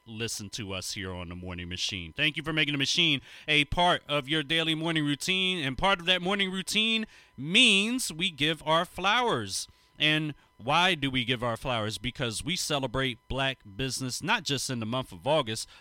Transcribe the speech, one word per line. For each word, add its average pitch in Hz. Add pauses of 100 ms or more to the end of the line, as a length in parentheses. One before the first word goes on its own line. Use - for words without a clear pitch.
listen 110
to 98
us 92
here 95
on 90
the 85
Morning 90
Machine. 87
Thank 151
you 160
for 156
making 151
the 143
machine 143 (260)
a 147
part 175
of 143
your 151
daily 160
morning 160
routine. 185
And 135
part 190
of 165
that 185
morning 196
routine 214 (320)
means 208
we 175
give 151
our 160
flowers. 190 (320)
And 151 (220)
why 170
do 139
we 127
give 120
our 117
flowers? 107
Because 117
we 170
celebrate 131 (100)
black 131 (180)
business, 127
not 196
just 139
in 127
the 113
month 123
of 85
August, 131 (140)